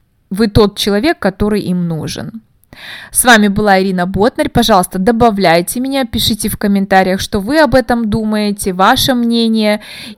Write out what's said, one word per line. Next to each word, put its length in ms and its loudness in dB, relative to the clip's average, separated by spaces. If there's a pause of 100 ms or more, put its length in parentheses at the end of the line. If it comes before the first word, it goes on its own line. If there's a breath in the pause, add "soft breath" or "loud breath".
(280)
вы 200 0
тот 280 2
человек, 420 -2
который 440 -2
им 260 -4
нужен. 540 -8 (680 loud breath)
С 140 -4
вами 240 4
была 320 2
Ирина 240 -2
Ботнарь. 460 -2
Пожалуйста, 480 2
добавляйте 800 2
меня, 240 -2
пишите 460 -4
в 80 -8
комментариях, 600 2
что 220 -6
вы 200 0
об 140 4
этом 360 0
думаете, 640 -2
ваше 400 2
мнение. 640 0 (380 loud breath)